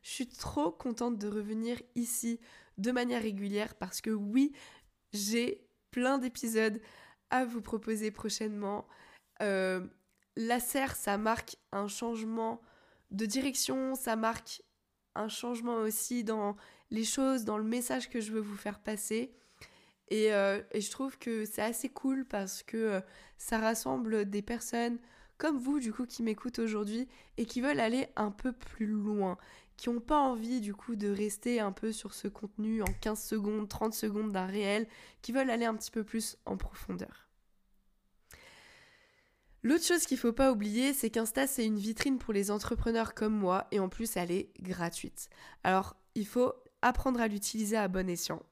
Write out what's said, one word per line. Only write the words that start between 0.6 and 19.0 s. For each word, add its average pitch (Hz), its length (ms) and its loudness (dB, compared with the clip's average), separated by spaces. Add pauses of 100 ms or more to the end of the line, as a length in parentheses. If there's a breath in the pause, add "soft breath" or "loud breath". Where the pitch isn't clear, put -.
contente 240 460 -4
de 202 100 -6
revenir 220 540 -4 (140)
ici 233 440 -2 (380 loud breath)
de 214 140 0
manière 240 320 0
régulière, 202 520 -2
parce - 260 -6
que 220 100 -2
oui, 220 420 4 (600 loud breath)
j'ai 226 540 0 (240)
plein 254 280 2
d'épisodes 226 600 0 (520 loud breath)
à 254 120 4
vous 233 180 -4
proposer 220 500 -2
prochainement. 208 760 -4 (540 loud breath)
Euh, 190 440 2 (500)
la 233 240 2
serre, 269 360 0
ça 202 220 0
marque 220 400 0 (140)
un 202 160 -2
changement 226 760 -4 (500 soft breath)
de 202 140 -2
direction, 262 680 0
ça 226 200 0
marque - 460 -2 (540)
un 220 120 -2
changement 240 500 -2
aussi 220 460 0
dans 208 320 0 (360 loud breath)
les 220 120 0
choses, 262 400 2
dans 214 140 0
le 214 60 0
message 240 460 -2
que 240 100 -2
je 214 120 -4
veux 220 80 0
vous 208 160 -6
faire 208 240 -8
passer. 220 520 -2 (760 loud breath)